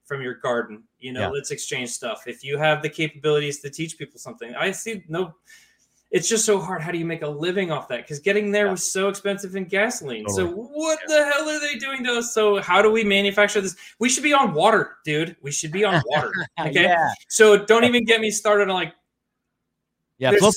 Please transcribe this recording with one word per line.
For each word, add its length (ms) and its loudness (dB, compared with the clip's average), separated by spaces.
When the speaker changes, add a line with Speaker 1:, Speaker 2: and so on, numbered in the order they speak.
Speaker 1:
from 160 -10
your 140 -8
garden, 480 -6
you 140 -14
know, 80 -8
Speaker 2:
Yeah. 80 -2
Speaker 1:
let's 240 -6
exchange 380 -8
stuff. 360 -10
If 160 -14
you 160 -6
have 240 2
the 60 -4
capabilities 720 -2
to 100 -12
teach 260 -10
people 220 -16
something, 380 -16
I 160 -2
see 360 -10
no, 260 -6
it's 180 0
just 160 0
so 160 2
hard. 220 -8
How 80 -8
do 80 -4
you 60 -4
make 180 -6
a 60 -6
living 420 -4
off 180 -6
that? 180 -8
'Cause 120 -12
getting 320 0
there 160 2
Speaker 2:
Yeah. 60 0
Speaker 1:
was 200 -4
so 160 0
expensive 460 -6
in 100 -6
gasoline. 640 -4
So 180 0
Speaker 2:
Totally. 260 -8
Speaker 1:
what 260 -2
Speaker 2:
Yeah. 100 2
Speaker 1:
the 140 4
hell 160 0
are 120 -4
they 160 -4
doing 280 -8
to 100 0
us? 200 -4
So 260 4
how 220 4
do 80 6
we 140 2
manufacture 560 2
this? 160 -6
We 80 2
should 160 -2
be 80 2
on 220 4
water, 500 2
dude. 360 -2
We 120 -10
should 200 -6
be 120 0
on 220 2
water. 260 -2
Speaker 2:
<laughs> 160 -12
Speaker 1:
Okay. 220 0
Speaker 2:
Yeah. 260 4
Speaker 1:
So 360 6
don't 200 6
Speaker 2:
Yeah. 60 4
Speaker 1:
even 140 2
get 160 4
me 120 -2
started 360 0
on, 60 -2
like, 200 -6
Speaker 2:
Yeah, 120 2
Speaker 1:
there's 100 6
Speaker 2:
Float 160 8